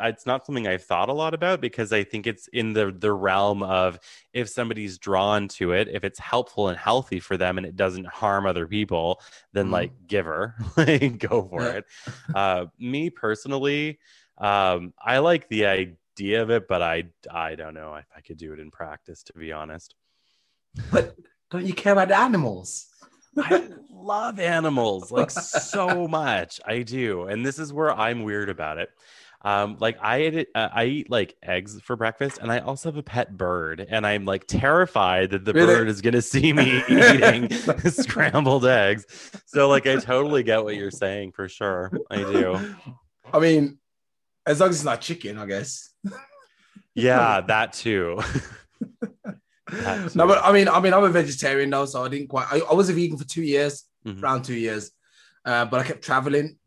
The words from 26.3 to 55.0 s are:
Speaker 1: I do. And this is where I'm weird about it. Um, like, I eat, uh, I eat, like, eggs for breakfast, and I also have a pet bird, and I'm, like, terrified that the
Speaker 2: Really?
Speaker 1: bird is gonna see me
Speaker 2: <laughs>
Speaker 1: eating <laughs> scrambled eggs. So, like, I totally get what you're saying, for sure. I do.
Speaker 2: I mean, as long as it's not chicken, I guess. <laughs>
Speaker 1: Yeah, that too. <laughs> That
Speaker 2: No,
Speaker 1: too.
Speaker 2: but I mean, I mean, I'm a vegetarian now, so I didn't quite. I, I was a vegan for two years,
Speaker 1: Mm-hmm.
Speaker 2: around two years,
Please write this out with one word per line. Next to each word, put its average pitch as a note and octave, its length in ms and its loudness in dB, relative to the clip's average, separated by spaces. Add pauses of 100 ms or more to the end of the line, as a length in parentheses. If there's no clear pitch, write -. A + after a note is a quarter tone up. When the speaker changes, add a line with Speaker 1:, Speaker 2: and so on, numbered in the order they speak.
Speaker 1:
I A#2 180 -4
do. A2+ 420 -4
And G#2+ 200 -6
this C3+ 140 -6
is D3+ 140 -10
where D3+ 200 0
I'm A2+ 300 -2
weird G#2 280 -6
about D#2 280 -8
it. F2+ 120 -8 (520)
Um, G2+ 360 -2
like, A2+ 240 -2
I A#2+ 200 0
eat, D#3+ 340 -2
uh, A2 160 0
I A#2 140 0
eat, C#3 240 -4
like, A2 340 -2
eggs G2 360 -6
for B2 140 -8
breakfast, A2+ 480 -4
and A2+ 80 -4
I A#2+ 80 0
also C3+ 300 -8
have D3 80 -8
a D3 80 -10
pet G2+ 320 -4
bird, F2 520 -4
and A2 160 0
I'm, G#2 200 0
like, G2 240 -4
terrified A2+ 800 2
that F#2+ 140 -4
the G#2+ 80 0
Speaker 2:
Really? E3 240 8
Speaker 1:
bird A2+ 120 2
is G#2 120 -2
gonna A#2 220 2
see C#3 300 2
me C3 320 4
Speaker 2:
<laughs> - 40 -4
Speaker 1:
eating G#3+ 640 8
<laughs> - 380 -2
scrambled C#3 800 2
eggs. A2 400 4 (400)
So, C#3+ 220 4
like, C3+ 180 6
I C3+ 100 4
totally C3 460 2
get A2 220 2
what G#2 100 -4
you're G2+ 160 -6
saying, G2 420 -4
for F#2+ 160 -8
sure. F#2 440 -4 (180)
I - 60 -4
do. G2 420 0 (760)
Speaker 2:
I D3+ 60 4
mean, D#3 400 4 (640)
as D3+ 140 2
long F#3 120 6
as E3+ 60 -2
it's D3 80 -4
not A#2+ 160 -2
chicken, G#2+ 380 -10
I G#2 80 -12
guess. G2+ 440 -8 (140)
<laughs> G3 60 -8 (840)
Speaker 1:
Yeah, A#2+ 480 4
that A2 320 0
too. F#2+ 500 -2
<laughs> - 60 -6 (1400)
That F#3+ 460 -4
Speaker 2:
No, E3+ 80 6
Speaker 1:
too. F3+ 40 8
Speaker 2:
but G3+ 160 6
I F#3+ 80 6
mean, G3 140 8
I E3+ 140 4
mean, F#3 140 4
I'm G3+ 100 6
a F#3 60 6
vegetarian C#3 600 0
now, C#3 140 0
so C3+ 200 -6
I C3 40 -4
didn't C#3+ 200 -8
quite. C3 220 -2
I, C#3+ 100 2 (100)
I - 20 2
was F#3 160 6
a F#3 60 2
vegan D#3+ 240 0
for D3 60 -10
two D#3+ 180 -6
years, C#3+ 420 0 (220)
Speaker 1:
Mm-hmm. G2 180 -8
Speaker 2:
around C3 200 0
two B2+ 100 -8
years, A2 380 -4 (520)